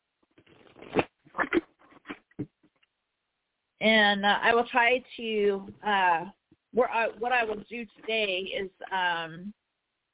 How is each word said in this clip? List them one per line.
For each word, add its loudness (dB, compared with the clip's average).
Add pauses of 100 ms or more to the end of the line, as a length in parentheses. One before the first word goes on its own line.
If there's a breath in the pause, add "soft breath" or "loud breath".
(3750)
And, 4
uh, 4
I 4
will 4
try 2 (140)
to, -2 (120)
uh, 2 (480)
where 2
I, -2 (100)
what -2
I 2
will -6
do -10 (160)
today -4
is, -6 (220)
um, -4 (600)